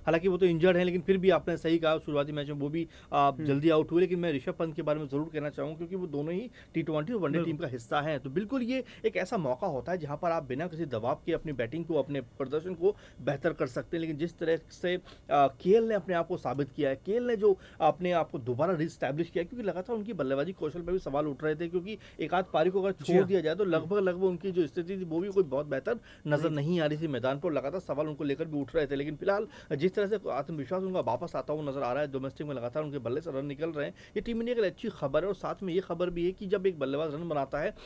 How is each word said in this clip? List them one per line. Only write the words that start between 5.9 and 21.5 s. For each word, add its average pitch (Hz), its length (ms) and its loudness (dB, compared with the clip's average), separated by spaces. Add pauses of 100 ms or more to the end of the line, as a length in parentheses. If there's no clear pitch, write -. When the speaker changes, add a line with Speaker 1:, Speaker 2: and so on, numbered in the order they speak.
Speaker 1:
वो 180 100 -4
दोनों 151 280 -2
ही 226 160 -4 (240)
टी 160 80 0
ट्वेंटी 151 300 -2
और 233 60 0
वनडे 190 200 2
Speaker 2:
बिल्कुल। 165 140 0
Speaker 1:
टीम 156 100 -4
का 156 60 -2
हिस्सा 127 320 -2
हैं। 147 200 -2
तो 131 100 -8
बिल्कुल 214 320 -2
ये 254 220 -2 (200)
एक 220 120 0
ऐसा 190 200 -2
मौका 143 300 0
होता 139 260 -2
है 185 60 -2
जहाँ 147 180 -6
पर 170 140 0
आप 165 120 0
बिना 131 240 -4
किसी 165 180 -4
दबाव 123 420 -2
के 170 60 0
अपनी 151 200 -2
बैटिंग 123 320 -4
को, 165 100 -2
अपने 139 260 0
प्रदर्शन 147 540 -4
को 180 220 2 (260)
बेहतर 143 300 0
कर 151 140 0
सकते 135 300 -4
हैं। 165 40 0
लेकिन 160 160 -2
जिस 170 220 -4
तरह 165 180 2
से, 180 480 -4
अ, - 0 - (260)
केएल 160 540 6
ने 220 100 0
अपने 190 200 -2
आप 170 120 2
को 180 100 -4
साबित 139 340 -2
किया 139 200 0
है, 135 60 -2
केएल 214 260 -2
ने 240 140 0
जो 196 220 6 (220)
अपने 170 320 4
आप 160 180 2
को 160 80 -6
दोबारा 127 360 0
रीएस्टैब्लिश 165 560 -2
किया 175 120 -2
है, 175 60 -4
क्योंकि 240 180 -6
लगातार 214 300 -4
उनकी 214 160 -6
बल्लेबाजी 143 400 -2
कौशल 151 300 -6
पर 117 100 -4
भी 190 60 0
सवाल 151 280 -2
उठ 147 180 -6
रहे 156 100 2